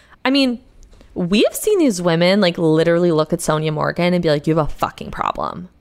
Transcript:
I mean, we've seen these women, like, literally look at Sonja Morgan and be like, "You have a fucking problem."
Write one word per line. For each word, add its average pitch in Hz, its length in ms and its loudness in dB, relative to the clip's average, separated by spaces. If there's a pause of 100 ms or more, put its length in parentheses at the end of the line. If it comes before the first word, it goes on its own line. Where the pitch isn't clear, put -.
(260)
I 262 60 0
mean, 262 280 0 (540)
we've 208 400 0
seen 427 260 0
these 220 220 0
women, 175 400 2
like, 175 160 2
literally 170 540 2
look 156 200 0
at 165 80 -2
Sonja 156 320 -2
Morgan 151 420 -2
and 175 100 0
be 160 60 0
like, 147 180 0
"You 160 100 2
have 156 100 0
a - 40 -2
fucking - 400 -8
problem." - 580 -6 (120)